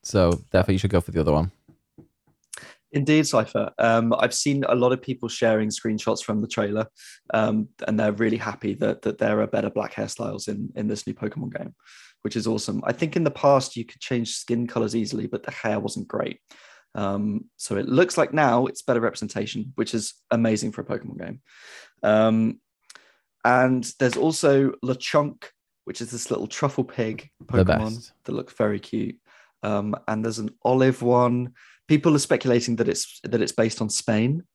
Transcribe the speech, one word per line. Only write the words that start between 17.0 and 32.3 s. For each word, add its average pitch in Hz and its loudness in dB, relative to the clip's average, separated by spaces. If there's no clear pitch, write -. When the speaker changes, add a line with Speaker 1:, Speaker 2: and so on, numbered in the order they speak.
Speaker 2:
so - -6
it 101 -2
looks 175 4
like 165 2
now 131 4
it's - -10
better 123 2
representation, 107 -4
which - -2
is 107 -4
amazing 110 0
for - -12
a - -8
Pokemon - -8
game. - -12
Um, 110 4
and 127 4
there's 123 2
also 139 4
Lechonk, 147 -2
which - -12
is 120 -8
this 120 -10
little - -2
truffle 135 -2
pig 110 -6
Speaker 1:
The - -20
Speaker 2:
Pokemon - -
Speaker 1:
best. - -18
Speaker 2:
that - -8
looks - -6
very 104 0
cute. 104 -6
Um, 104 -2
and 107 -2
there's 110 -4
an 107 -6
olive 131 4
one. 123 2
People 151 4
are 139 4
speculating 120 2